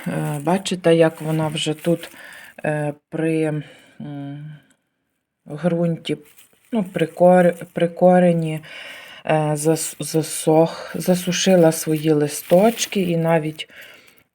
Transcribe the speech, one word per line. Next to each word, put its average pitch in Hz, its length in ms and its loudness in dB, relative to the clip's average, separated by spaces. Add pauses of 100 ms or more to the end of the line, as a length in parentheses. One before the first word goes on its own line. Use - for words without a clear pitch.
е, 151 360 -6
бачите, 180 520 0
як 160 260 2
вона 156 280 -2
вже 156 260 -6
тут, 165 360 -4 (540)
е, 151 300 -4 (140)
при, 156 540 -2 (380)
м, 147 520 -14 (920)
ґрунті, 165 720 -4 (560)
ну, 220 120 -2
при 170 220 -4
кор-, 180 640 4
при 170 160 -2
корені, 175 720 4 (640)
е, 151 300 0
зас-, 156 420 -2
засох-, 160 1000 0
засушила 180 720 2
свої 156 400 -2
листочки 180 880 0
і 175 160 -2
навіть, 160 540 -2 (640)